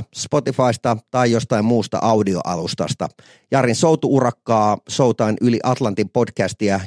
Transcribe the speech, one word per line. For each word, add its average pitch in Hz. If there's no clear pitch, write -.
Spotifysta 123
tai 123
jostain 113
muusta 113
audioalustasta. 90
Jarin 127
soutuurakkaa 127
Soutain 113
yli 117
Atlantin 110
podcastia 101